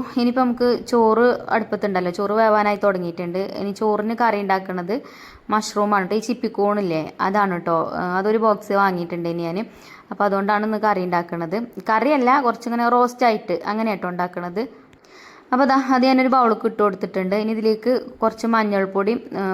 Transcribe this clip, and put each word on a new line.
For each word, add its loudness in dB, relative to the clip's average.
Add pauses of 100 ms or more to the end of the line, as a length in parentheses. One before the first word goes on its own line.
(200)
ഇനിയിപ്പോൾ 2
നമുക്ക് 0 (220)
ചോറ് 4 (300)
അടുപ്പത്തുണ്ടല്ലോ, -2
ചോറ് -2
വേവാനായി 4
തുടങ്ങിയിട്ടുണ്ട്. -2 (220)
ഇനി -4 (100)
ചോറിന് 0
കറി 2
ഉണ്ടാക്കുന്നത് -2 (580)
മഷ്റൂമാണ് 0
കേട്ടോ. -2
ഈ -2
ചിപ്പിക്കോണില്ലേ, 0 (260)
അതാണ് 0
കേട്ടോ. 0 (220)
ആ, -4 (160)
അതൊരു 2
ബോക്സ് 0
വാങ്ങിയിട്ടുണ്ട് -2
ഇനി -4
ഞാൻ. -4 (520)
അപ്പോൾ -2
അതുകൊണ്ടാണ് 0
ഇന്ന് -2
കറി 2
ഉണ്ടാക്കുന്നത്. -2 (340)
കറിയല്ല, 2 (160)
കുറച്ചിങ്ങനെ -2
റോസ്റ്റ് 2
ആയിട്ട് 0 (140)
അങ്ങനെ -2
കേട്ടോ -6
ഉണ്ടാക്കുന്നത്. -6 (880)
അപ്പോൾ 4
ദാ 4 (180)
അത് 4
ഞാനൊരു 4
ബൗൾക്ക് 4
ഇട്ട് -8
കൊടുത്തിട്ടുണ്ട്. -2
ഇനി -2
ഇതിലേക്ക് 0 (280)
കുറച്ച് 0
മഞ്ഞൾപ്പൊടി, 0 (260)
ആ, -2 (120)